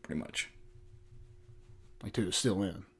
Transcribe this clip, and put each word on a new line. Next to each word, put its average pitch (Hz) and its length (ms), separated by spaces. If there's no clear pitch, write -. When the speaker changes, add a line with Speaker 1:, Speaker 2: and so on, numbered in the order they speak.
Speaker 1:
Pretty 78 180
much. - 280
Speaker 2:
Like, - 100
Tua's 98 240
still 101 260
in. 98 220